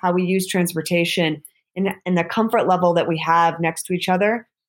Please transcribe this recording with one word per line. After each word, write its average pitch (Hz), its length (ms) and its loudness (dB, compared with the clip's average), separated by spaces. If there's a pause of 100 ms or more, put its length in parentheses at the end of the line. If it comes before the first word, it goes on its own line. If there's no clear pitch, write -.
how 180 100 2
we 180 120 2
use 185 220 0
transportation, 170 960 -2 (340)
and, 190 140 -2 (160)
and 180 120 0
the 170 60 2
comfort 220 440 0
level 175 260 2
that 165 140 2
we 160 100 -2
have 165 420 2
next 165 240 -2
to 185 100 -6
each 180 160 -4
other 208 380 0 (220)